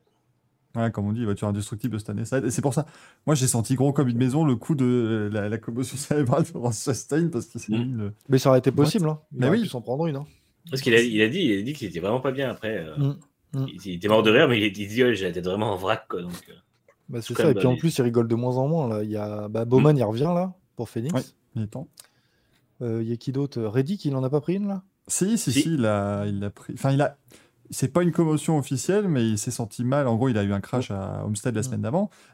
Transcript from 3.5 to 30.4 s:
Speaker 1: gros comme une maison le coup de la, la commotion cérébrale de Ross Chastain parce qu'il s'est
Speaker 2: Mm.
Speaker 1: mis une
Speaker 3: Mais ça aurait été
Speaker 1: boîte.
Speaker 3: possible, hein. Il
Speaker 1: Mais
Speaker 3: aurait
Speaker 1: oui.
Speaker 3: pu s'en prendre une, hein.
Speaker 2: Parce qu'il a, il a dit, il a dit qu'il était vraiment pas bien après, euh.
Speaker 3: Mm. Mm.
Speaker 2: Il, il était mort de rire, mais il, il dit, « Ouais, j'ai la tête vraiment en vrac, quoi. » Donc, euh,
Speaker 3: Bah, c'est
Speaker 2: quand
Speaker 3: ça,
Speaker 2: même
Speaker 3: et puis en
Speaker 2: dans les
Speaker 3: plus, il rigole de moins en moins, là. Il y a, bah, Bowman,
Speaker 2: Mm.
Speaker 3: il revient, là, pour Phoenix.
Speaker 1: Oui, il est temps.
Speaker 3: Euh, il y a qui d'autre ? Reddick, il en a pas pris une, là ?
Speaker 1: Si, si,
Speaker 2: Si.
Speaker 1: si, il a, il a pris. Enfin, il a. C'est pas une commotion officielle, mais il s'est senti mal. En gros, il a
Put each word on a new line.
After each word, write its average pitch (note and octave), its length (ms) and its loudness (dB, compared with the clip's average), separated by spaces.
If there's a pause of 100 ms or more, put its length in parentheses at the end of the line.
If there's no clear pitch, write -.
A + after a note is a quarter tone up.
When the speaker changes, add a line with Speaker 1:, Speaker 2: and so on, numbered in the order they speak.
Speaker 1:
gros C3+ 160 2
comme C3+ 160 2
une A#2 100 0
maison C3 260 2
le C3 120 2
coup D#3+ 180 -2
de A#2+ 580 2
la, G#2 160 -2
la A2+ 100 -2
commotion A#2 380 -6
cérébrale D3 460 0 (100)
de - 60 -8
Ross A#2 260 -2
Chastain C#3+ 480 0
parce A2+ 140 -4
qu'il - 140 -12
s'est G#2+ 120 -6
Speaker 2:
Mm. A2 60 0
Speaker 1:
mis A#2+ 60 0
une A2 280 -6 (160)
Speaker 3:
Mais C3+ 100 6
ça C3+ 120 4
aurait C3 80 8
été B2+ 120 2
Speaker 1:
boîte. C#3+ 180 4
Speaker 3:
possible, D#3+ 200 2
hein. D#3 120 -4 (120)
Il C3+ 80 -14
Speaker 1:
Mais B2+ 60 2
Speaker 3:
aurait E3 120 4
Speaker 1:
oui. A#3+ 40 0
Speaker 3:
pu G3 60 -4
s'en B2+ 120 -10
prendre C#3 260 -4
une, D3 100 -4
hein. D3 100 -8 (440)
Speaker 2:
Parce C3+ 120 -4
qu'il A#2+ 120 4
a, A#2 60 10
il A2+ 220 2
a A2 60 6
dit, D3+ 120 -2
il A2+ 200 2
a - 20 -4
dit B2+ 120 -6
qu'il A#2+ 140 -8
était E2 120 -8
vraiment G#2+ 200 0
pas C3+ 120 -2
bien C3 180 -4
après, A2 280 -6
euh. D#2+ 180 -10
Speaker 3:
Mm. C#3+ 220 0 (360)
Mm. C3+ 140 -4
Speaker 2:
Il, F2+ 180 -14
il F2+ 80 -6
était F2+ 140 -4
mort A2 160 6
de G#2+ 80 6
rire, C#3+ 160 6
mais A#2+ 100 4
il, G#2 60 2 (120)
il G#2 120 -8
dit, « A2+ 160 0
Ouais, B2 100 4
j'ai F#2+ 120 -4
la F2 60 -4
tête E2+ 120 -6
vraiment G#2 280 -2
en F#2+ 40 -2
vrac, F#2+ 320 -4
quoi. » F2+ 140 -6
Donc, F2 100 -10 (160)
euh, - 40 -20 (560)
Speaker 3:
Bah, B2 140 -8
c'est A#2+ 120 -6
Speaker 2:
quand A#2 100 0
Speaker 3:
ça, E3 40 6
Speaker 2:
même B2+ 80 4
Speaker 3:
et - 40 -2
puis C#3 60 4
en B2 40 6
Speaker 2:
dans B2+ 40 2
les B2 60 -4
Speaker 3:
plus, E3 160 0
il C3+ 60 2
rigole A#2+ 240 2
de A#2 80 0
moins B2 220 0
en C3 100 0
moins, D3+ 220 0
là. G#2+ 160 -2
Il G#2+ 60 -6
y G#2+ 60 -4
a, G#2 320 -6
bah, A2 160 -2
Bowman, C3 300 6
Speaker 2:
Mm. C#3+ 40 4
Speaker 3:
il B2 40 4
revient, A2+ 200 0 (120)
là, F#3 200 -2 (200)
pour A2+ 140 -6
Phoenix. B2+ 260 -4
Speaker 1:
Oui, C3 200 -4 (200)
il A#2 80 -4
est G#2 60 -6
temps. B2+ 180 -12 (960)
Speaker 3:
Euh, A2+ 200 -2
il A2+ 60 -6
y A#2 40 -2
a A#2 40 -4
qui B2 140 -8
d'autre ? C3+ 320 -4
Reddick, C3+ 420 -2
il C#3 120 -2
en C3 80 -2
a B2+ 60 -2
pas D3 100 2
pris E3+ 160 -2
une, G3+ 100 -4
là ? G3 160 -6 (240)
Speaker 1:
Si, G#3 320 0
si, - 140 -2
Speaker 2:
Si. C3+ 100 2
Speaker 1:
si, E3 120 0
il B2 120 2
a, G2+ 400 0
il G2+ 160 -4
a G2+ 80 -6
pris. - 240 -16
Enfin, C3+ 160 0
il C#3 100 4
a. C#3+ 160 0 (540)
C'est - 220 -2
pas F3 100 4
une F3 100 4
commotion D#3 460 2
officielle, F3 500 0
mais B2+ 180 2
il A2 120 0
s'est - 140 -6
senti A#2 320 -6
mal. C3+ 240 2
En A2+ 80 2
gros, C3 120 2
il A#2 80 2
a G#2 60 2